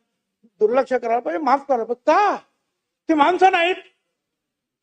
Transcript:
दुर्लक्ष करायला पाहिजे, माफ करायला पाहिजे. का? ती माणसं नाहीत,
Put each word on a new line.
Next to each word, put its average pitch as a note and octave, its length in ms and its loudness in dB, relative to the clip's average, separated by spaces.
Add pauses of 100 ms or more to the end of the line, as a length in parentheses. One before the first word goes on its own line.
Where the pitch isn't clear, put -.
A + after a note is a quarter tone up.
(600)
दुर्लक्ष A#3+ 320 0
करायला A#3 260 -2
पाहिजे, D#4 260 -6
माफ C#4 240 0
करायला A#3 160 -2
पाहिजे. A#3 220 -10
का? F4 300 0 (720)
ती D#4+ 60 2
माणसं F4 380 4
नाहीत, F4+ 240 0 (1080)